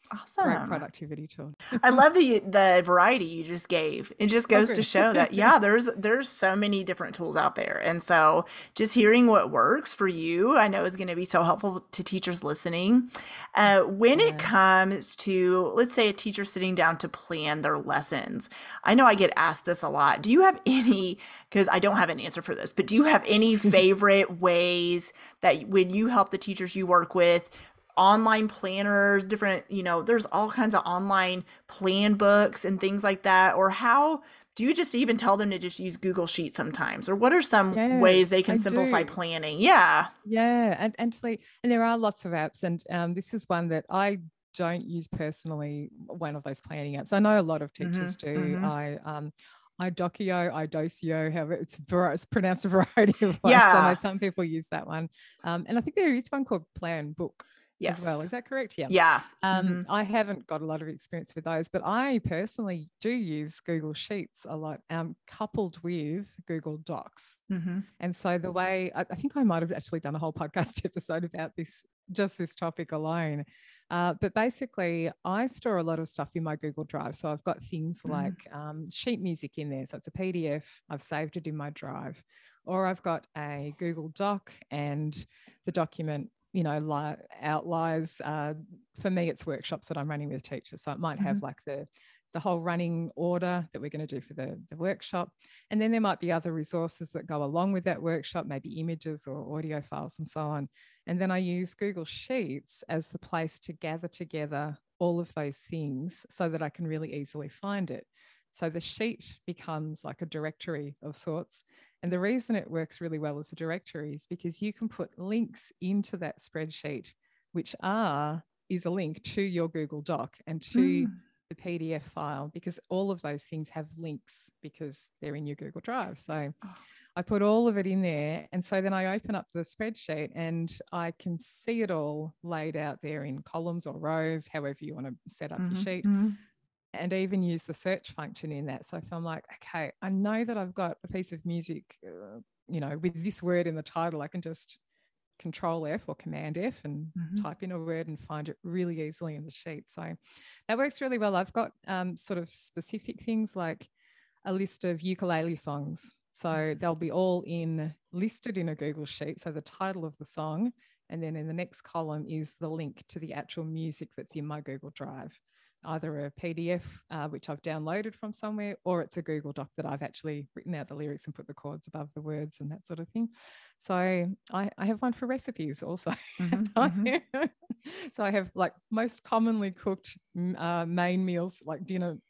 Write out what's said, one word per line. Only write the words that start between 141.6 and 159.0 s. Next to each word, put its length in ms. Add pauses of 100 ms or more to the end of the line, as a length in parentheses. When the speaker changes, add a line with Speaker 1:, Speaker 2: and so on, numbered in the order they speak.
Speaker 2:
uh, 360 (280)
you 120
know, 180
with 240
this 200
word 260
in 80
the 60
title," 400
I 60
can 120
just 380 (600)
Control 480
F 220
or 80
Command 420
F 260
and 220 (100)
Speaker 1:
Mm-hmm. 260
Speaker 2:
type 200
in 100
a 60
word 300
and 120
find 280
it 140
really 400
easily 340
in 80
the 80
sheet. 360
So 280 (520)
that 100
works 220
really 160
well. 200
I've 160
got, 200 (140)
um, 300
sort 220
of 120
specific 720
things 340
like 320 (560)
a 80
list 320
of 160
ukulele 540
songs. 600 (180)
So 160
Speaker 1:
Mm-hmm. 320
Speaker 2:
they'll 140
be 180
all 340
in, 480 (180)
listed 460
in 100
a 60
Google 320